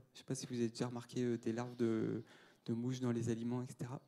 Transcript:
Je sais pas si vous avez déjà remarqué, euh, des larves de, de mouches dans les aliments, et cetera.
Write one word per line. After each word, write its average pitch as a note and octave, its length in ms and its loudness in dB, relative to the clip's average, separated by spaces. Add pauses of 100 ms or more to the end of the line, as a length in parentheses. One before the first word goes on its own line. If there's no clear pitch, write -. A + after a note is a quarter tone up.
(140)
Je - 60 -18
sais - 60 -18
pas C3+ 100 -2
si - 100 -6
vous B2 100 -6
avez A#2 140 4
déjà A#2+ 180 0
remarqué, B2 360 -2
euh, A#2+ 140 4
des A#2 140 0
larves A#2+ 260 -2
de, A2 460 2 (440)
de A#2+ 60 0
mouches B2 280 0
dans B2 100 4
les A#2 200 2
aliments, A#2+ 320 -2
et B2+ 40 -6
cetera. C3 400 -8